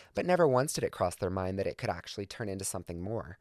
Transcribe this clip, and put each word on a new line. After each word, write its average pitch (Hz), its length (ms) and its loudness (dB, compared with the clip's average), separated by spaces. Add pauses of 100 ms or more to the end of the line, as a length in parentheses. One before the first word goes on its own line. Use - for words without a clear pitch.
(140)
but - 100 0
never 175 220 6
once 127 260 4
did - 120 0
it - 80 0
cross 90 240 0
their 95 120 0
mind 92 300 -2
that 98 80 0
it 85 100 -4
could 113 140 -2
actually 95 360 -8
turn 110 220 -8
into 95 160 -6
something 87 360 -6
more. 90 400 -6